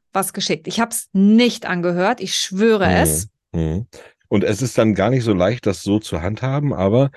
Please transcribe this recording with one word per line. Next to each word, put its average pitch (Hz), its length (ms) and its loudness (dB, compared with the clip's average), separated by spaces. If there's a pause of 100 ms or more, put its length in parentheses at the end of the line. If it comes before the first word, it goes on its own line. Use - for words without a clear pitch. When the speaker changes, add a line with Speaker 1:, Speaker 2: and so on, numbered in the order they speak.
(120)
Speaker 1:
was 190 200 -2
geschickt. 165 340 -6
Ich 220 140 -4
hab's - 320 -4
nicht 220 540 4
angehört, 180 540 -2
ich 190 140 -8
schwöre 202 540 0
Speaker 2:
Mhm. 180 140 2
Speaker 1:
es. 107 260 -2 (240)
Speaker 2:
Mhm. 82 340 -2 (420)
Und 104 160 0
es 101 160 -2
ist 127 160 -6
dann 110 180 4
gar 95 140 0
nicht 127 160 0
so 110 80 2
leicht, 98 320 0
das 98 180 -2
so 104 180 0
zu - 200 -8
handhaben, 131 540 -4
aber, 113 420 2